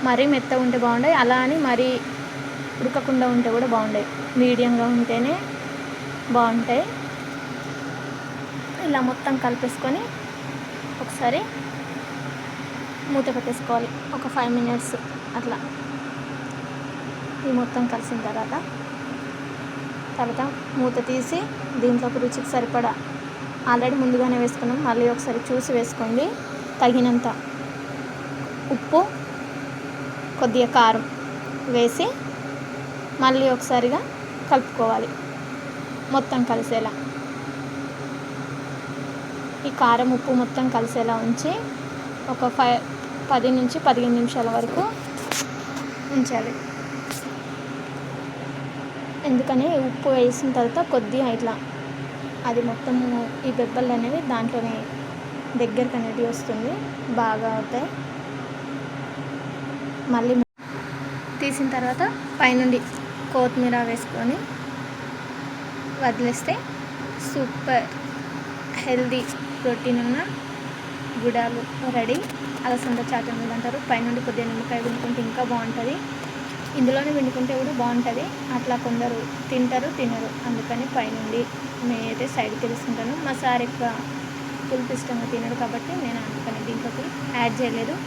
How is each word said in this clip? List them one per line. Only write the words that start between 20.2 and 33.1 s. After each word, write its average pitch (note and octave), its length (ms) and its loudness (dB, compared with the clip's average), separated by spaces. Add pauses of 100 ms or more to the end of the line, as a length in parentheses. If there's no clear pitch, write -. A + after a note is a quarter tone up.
మూత B3+ 140 2 (140)
తీసి C4 300 0 (420)
దీంట్లోకి B3 440 4
రుచికి - 280 -2
సరిపడా A#3 400 2 (760)
already B3 340 4
ముందుగానే B3 400 4
వేసుకున్నాం, A#3+ 340 0 (120)
మళ్ళీ A#3 140 4 (120)
ఒకసారి A#3 240 -2 (100)
చూసి B3+ 200 0 (100)
వేసుకోండి. A#3 440 2 (560)
తగినంత B3 460 8 (1500)
ఉప్పు, - 260 4 (1400)
కొద్దిగా A#3+ 260 6 (100)
కారం A3+ 280 8 (720)
వేసి A#3+ 320 4 (1160)